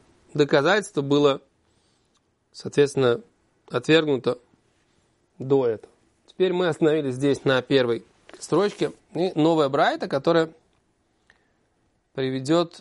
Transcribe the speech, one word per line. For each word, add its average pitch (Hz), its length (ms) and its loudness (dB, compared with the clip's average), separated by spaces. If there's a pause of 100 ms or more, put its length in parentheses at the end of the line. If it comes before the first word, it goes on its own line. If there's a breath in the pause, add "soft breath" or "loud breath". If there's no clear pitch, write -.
(320)
доказательство 151 720 0
было, 139 400 2 (1120)
соответственно, 135 680 0 (480)
отвергнуто 139 680 0 (1000)
до 135 280 0
этого. 107 260 -8 (360)
Теперь 185 240 -2
мы 180 160 0
остановились 151 480 0
здесь 135 280 -2
на 131 180 2
первой 123 420 0 (340)
строчке. 165 540 -2 (200)
И 175 220 -4
новая 156 340 2
брайта, 196 380 0
которая 165 440 0 (1600)
приведёт, 135 680 -2